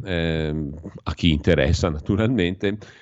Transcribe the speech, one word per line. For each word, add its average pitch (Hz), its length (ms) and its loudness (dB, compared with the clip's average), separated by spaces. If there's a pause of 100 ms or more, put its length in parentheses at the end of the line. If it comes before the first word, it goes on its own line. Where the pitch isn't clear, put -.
ehm, 80 680 -2 (320)
a - 120 -8
chi 82 160 2
interessa 76 580 4
naturalmente, 98 880 0 (240)